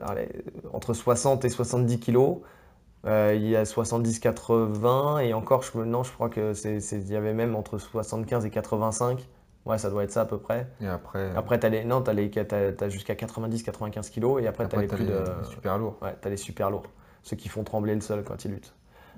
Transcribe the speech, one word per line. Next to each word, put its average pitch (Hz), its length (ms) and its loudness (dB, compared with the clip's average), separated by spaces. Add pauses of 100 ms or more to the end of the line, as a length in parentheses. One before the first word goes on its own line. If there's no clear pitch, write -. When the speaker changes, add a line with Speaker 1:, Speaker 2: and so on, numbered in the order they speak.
Speaker 1:
allez, - 280 -4 (420)
entre - 220 -4
soixante 123 500 2
et 123 60 2
soixante-dix 120 500 2
kilos. 131 380 6 (680)
Euh, 107 300 6
il 107 100 2
y 110 120 4
a 110 80 4
soixante-dix, 113 540 0
quatre-vingts, 117 1000 2
et 120 140 2
encore, 113 280 2
je - 160 -6
me, 113 60 0
non, 117 200 0
je 131 100 -10
crois 117 160 -2
que 107 240 0
c'est, 107 260 -4
c'est, 104 220 -4
il 98 100 -8
y 107 60 0
avait 107 160 0
même 113 200 0
entre 107 240 -4
soixante-quinze 110 680 -4
et 107 40 -4
quatre-vingt-cinq. 110 800 -2 (380)
Ouais, 113 120 0
ça 107 120 -2
doit 101 160 0
être 98 60 -4
ça 113 100 2
à 110 40 2
peu 107 120 -4
près. 117 300 -2 (120)
Speaker 2:
Et 104 80 -4
après, 92 320 -4
euh, 95 160 -2
Speaker 1:
Après, 110 240 2
t'as 113 80 4
les, 110 160 2
non, 123 180 2
t'as 110 120 2
les, 101 180 2
t'as, 104 400 2
t'as 101 180 -2
jusqu'à 101 260 -4
quatre-vingt-dix, 113 460 -4
quatre-vingt-quinze 107 480 -6
kilos, 123 320 2
et 113 60 2
après, - 160 -2
Speaker 2:
après, 101 140 0
Speaker 1:
t'as 104 40 4
les 101 60 2
Speaker 2:
t'as 101 80 -2
Speaker 1:
plus 98 100 0
Speaker 2:
les, 98 60 2
Speaker 1:
de 98 60 2
Speaker 2:
les 92 320 -4
super 98 280 -2
lourds. 110 240 -2
Speaker 1:
Ouais, - 180 -6
t'as 98 100 -4
les 101 80 -2
super 98 340 -2
lourds. 101 140 -4 (380)
Ceux - 120 -8
qui - 140 -8
font 107 160 -6
trembler 107 280 0
le 107 80 0
sol 104 220 -4
quand 98 220 -10
ils 101 60 -4
luttent. - 220 -12 (440)